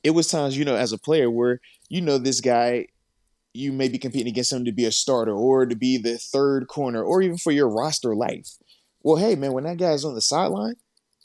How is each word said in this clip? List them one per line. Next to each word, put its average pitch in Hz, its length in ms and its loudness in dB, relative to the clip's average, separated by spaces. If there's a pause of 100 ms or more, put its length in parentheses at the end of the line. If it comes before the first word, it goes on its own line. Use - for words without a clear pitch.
It 156 80 2
was 160 180 2
times, 143 300 -2
you 147 60 0
know, 135 120 0
as 110 160 -2
a 110 60 -6
player 147 320 2
where, 123 300 0 (280)
you 185 120 -4
know, 147 180 2
this 127 220 0
guy, 120 480 2 (640)
you 135 180 -6
may 135 160 0
be 123 100 -4
competing 123 300 -4
against 120 240 -2
him 123 120 -4
to 117 80 -2
be 117 120 0
a 110 80 0
starter 113 420 0
or 131 320 4
to 120 100 -2
be 127 200 2
the 117 220 -2
third 139 500 0
corner 120 340 -4
or 170 200 2
even 175 160 0
for 170 120 -2
your 143 180 4
roster 117 460 -2
life. - 340 -4 (540)
Well, 156 140 4
hey, 208 200 2
man, 139 160 -2
when 131 120 -2
that 170 140 -6
guy's 156 260 0
on 147 100 -6
the 110 60 -6
sideline, 196 540 -2 (500)